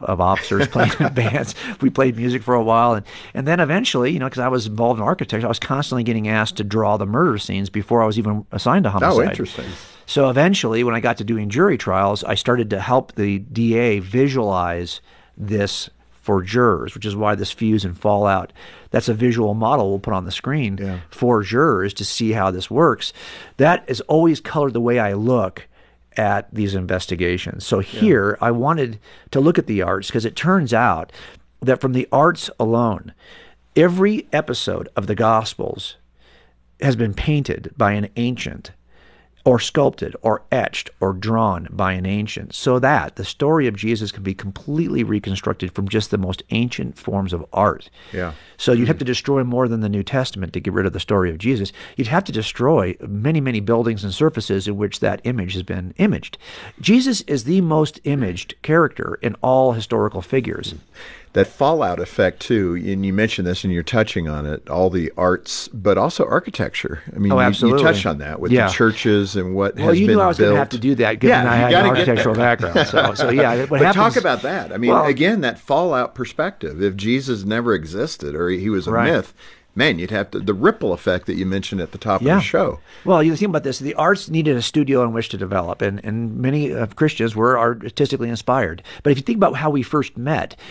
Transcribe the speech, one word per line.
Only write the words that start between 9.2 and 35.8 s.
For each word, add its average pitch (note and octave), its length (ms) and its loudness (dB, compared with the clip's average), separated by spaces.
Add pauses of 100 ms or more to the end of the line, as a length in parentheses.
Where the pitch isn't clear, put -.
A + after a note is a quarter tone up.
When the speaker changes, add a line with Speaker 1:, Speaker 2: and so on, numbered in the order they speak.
Speaker 2:
interesting. - 360 -8 (400)
Speaker 1:
So C3+ 240 2
eventually, C3 520 2
when A#2+ 120 0
I A2+ 60 -2
got A#2 180 0
to A2 60 -6
doing G#2+ 260 -2
jury D#3 260 2
trials, G2 480 0
I - 120 -2
started A#2+ 340 0
to G2+ 100 -2
help B2+ 360 0
the G2+ 220 0
D A2+ 380 0
A A#2 220 2
visualize F#2+ 1040 -2 (340)
this G2+ 540 -4 (320)
for G2 200 2
jurors, G2 520 0
which G#2+ 120 -12
is G2+ 100 -6
why G#2 180 0
this G2+ 160 -4
fuse G#2+ 340 0
and F2+ 140 -6
fallout, G2+ 540 0 (380)
that's - 180 0
a A#2 60 0
visual A2+ 400 2
model A2 340 2
we'll G2 120 -2
put G#2+ 120 -6
on F#2+ 140 -2
the G2+ 40 -8
screen B2+ 500 -4
Speaker 2:
Yeah. F#2+ 180 -6 (120)
Speaker 1:
for A#2+ 320 2
jurors G#2 520 0
to G#2 100 -8
see A2 280 -2
how G2 180 2
this F#2 200 -6
works. C3 420 2 (440)
That E3 320 2
has B2 140 -4
always D#3+ 360 2
colored C#3+ 360 -2
the A#2 80 0
way A#2+ 160 2
I G#2 160 0
look G#2+ 520 -2 (520)
at G2+ 340 0
these G#2 220 -2
investigations. F2+ 880 -4
So - 140 0
Speaker 2:
Yeah. G2 80 -2
Speaker 1:
here, A2 540 2
I A#2 100 2
wanted A#2+ 480 -2 (320)
to C#3 100 0
look D#3+ 180 4
at D#3 80 2
the G#2 140 -2
arts F#2 300 -2
'cause A2+ 160 -2
it A2 100 -8
turns D#3+ 380 2
out G#2+ 360 2 (520)
that B2+ 180 2
from C3 140 0
the B2 180 0
arts D#3+ 380 2 (100)
alone, A#2 520 0 (640)
every F#3 560 4
episode A2 640 -4
of G2+ 100 -2
the G#2 80 -2
Gospels - 840 -2 (840)